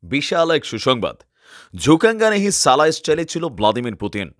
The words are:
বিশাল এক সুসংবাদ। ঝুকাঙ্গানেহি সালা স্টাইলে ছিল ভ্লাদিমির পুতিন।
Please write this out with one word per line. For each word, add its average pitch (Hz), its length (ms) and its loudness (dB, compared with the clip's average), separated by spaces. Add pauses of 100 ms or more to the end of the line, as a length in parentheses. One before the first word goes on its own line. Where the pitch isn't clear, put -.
বিশাল 147 480 -2
এক 156 140 0
সুসংবাদ। 117 560 -2 (540)
ঝুকাঙ্গানেহি 202 760 2
সালা 151 400 2
স্টাইলে 160 340 -2
ছিল 165 240 -6
ভ্লাদিমির 110 460 -2
পুতিন। 101 440 -8